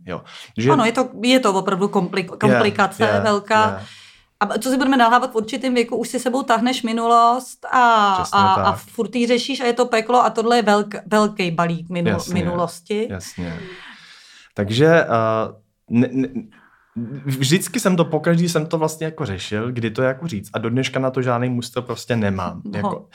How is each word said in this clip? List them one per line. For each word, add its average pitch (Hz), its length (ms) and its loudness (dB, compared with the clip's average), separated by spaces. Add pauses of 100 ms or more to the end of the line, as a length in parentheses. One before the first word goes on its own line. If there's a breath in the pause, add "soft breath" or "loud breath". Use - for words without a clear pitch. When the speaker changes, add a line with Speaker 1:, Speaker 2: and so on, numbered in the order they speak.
Speaker 1:
jo. 90 160 -8 (360 loud breath)
Že 113 140 2
Speaker 2:
Ano, 233 140 4
je 226 60 0
to, 254 180 -2 (140)
je 254 160 4
to 220 140 0
opravdu 185 340 0
komplik-, 185 440 -2
Speaker 1:
Je, 165 60 -14
Speaker 2:
komplikace 196 640 2
Speaker 1:
je, 208 180 2
Speaker 2:
velká. 214 460 0 (120)
Speaker 1:
je. 202 60 -16 (580 loud breath)
Speaker 2:
A 202 160 -2
co 254 100 -4
si 254 80 2
budeme 269 200 2
nalhávat, 240 340 4
v - 40 -10
určitým 240 380 -4
věku 240 220 0
už - 120 -4
si 254 120 -4
sebou 254 240 -2
tahneš 247 400 0
minulost 233 880 2
a, 226 500 6
Speaker 1:
Přesně 202 180 0
Speaker 2:
a, 190 140 6
a 185 180 2
Speaker 1:
tak. 196 80 -4
Speaker 2:
furt - 360 -8
ji 240 120 2
řešíš 247 340 0
a 254 40 -2
je 240 80 2
to 247 120 2
peklo 233 400 2
a 220 40 2
tohle 226 280 0
je 233 60 2
velk-, 208 440 2
velký 208 440 0
balík 170 380 -2
minu-, 175 200 -2
Speaker 1:
Jasně, 139 240 -2
Speaker 2:
minulosti. 175 760 -4
Speaker 1:
jasně. 90 500 -8 (920 loud breath)
Takže, 110 340 2
eh, 165 200 4 (800)
ne, 120 220 2
ne, 131 160 -2 (1000 soft breath)
vždycky 139 540 -2
jsem 190 160 2
to, 170 100 2
pokaždý 170 440 0
jsem 156 160 -2
to 165 120 -4
vlastně 160 280 -2
jako 156 200 -6
řešil, 104 460 -4
kdy 117 200 -4
to 113 100 -4
jako 131 260 -2
říct. 104 260 -8
A 113 60 -4
do 113 100 -4
dneška 131 300 -2
na 131 120 -2
to 135 100 -4
žádný 123 280 0
mustr 120 320 -6
prostě 120 340 -6
nemám. 95 500 -2
Speaker 2:
No. 208 120 -10
Speaker 1:
Jako, 104 380 -6